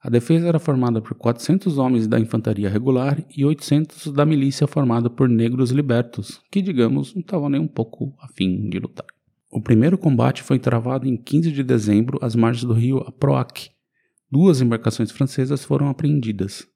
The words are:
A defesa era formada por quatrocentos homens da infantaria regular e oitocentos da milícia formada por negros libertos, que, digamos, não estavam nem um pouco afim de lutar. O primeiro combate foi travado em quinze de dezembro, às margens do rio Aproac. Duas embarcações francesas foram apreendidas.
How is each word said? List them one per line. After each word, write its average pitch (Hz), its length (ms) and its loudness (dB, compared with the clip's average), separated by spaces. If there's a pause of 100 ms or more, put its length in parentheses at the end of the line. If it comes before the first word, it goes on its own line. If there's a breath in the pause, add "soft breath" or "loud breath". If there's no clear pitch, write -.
A 123 60 -6
defesa 165 360 2
era 165 120 2
formada 123 420 0
por 110 140 -10
quatrocentos 151 640 -2
homens 127 280 2
da 113 140 2
infantaria 110 480 -2
regular 131 560 0 (100)
e 139 80 -2
oitocentos 151 680 -2
da 143 140 2
milícia 143 400 2
formada 120 420 0
por 127 220 2
negros 117 400 2
libertos, 123 800 -2
que, 196 100 0
digamos, 135 540 0
não 185 80 -6
estavam 156 260 -4
nem 139 100 0
um 156 80 -2
pouco - 540 -6
afim 95 480 -4
de 92 120 -6
lutar. - 260 -12 (440)
O 107 120 -6
primeiro 123 340 4
combate 131 460 0
foi - 160 0
travado 123 500 -2
em 127 80 -2
quinze 160 340 0
de 139 120 -4
dezembro, 113 580 2
às 117 160 -2
margens 117 280 2
do 120 100 0
rio 123 240 2
Aproac. - 720 -4 (600)
Duas 151 300 4
embarcações 117 500 0
francesas 135 540 -2
foram 143 240 0
apreendidas. 113 880 -2